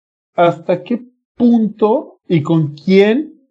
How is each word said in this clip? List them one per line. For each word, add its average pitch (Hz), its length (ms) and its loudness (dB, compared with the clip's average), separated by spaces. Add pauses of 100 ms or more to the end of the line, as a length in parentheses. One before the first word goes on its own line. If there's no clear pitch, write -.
(360)
hasta 175 480 -2
qué - 220 -8 (320)
punto 226 920 0
y 170 140 0
con 160 340 -2
quién 208 580 0 (180)